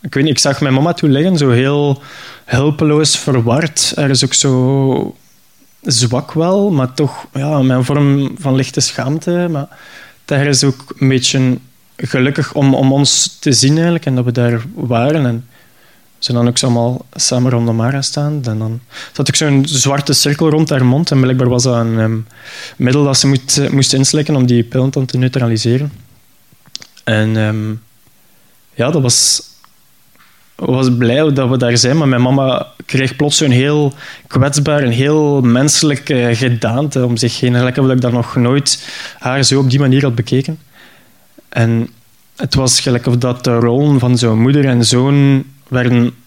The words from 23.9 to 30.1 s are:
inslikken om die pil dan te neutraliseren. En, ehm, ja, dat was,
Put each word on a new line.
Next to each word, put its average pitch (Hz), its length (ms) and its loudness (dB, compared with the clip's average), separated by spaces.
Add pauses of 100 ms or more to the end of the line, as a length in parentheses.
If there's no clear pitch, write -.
inslikken 143 440 0
om 127 100 2
die 120 160 2
pil 127 280 -2
dan 135 140 -2
te 127 140 -4
neutraliseren. 127 720 0 (1120)
En, 110 320 0
ehm, 107 360 -2 (1000)
ja, 120 160 -2
dat 165 120 0
was, - 400 0 (1120)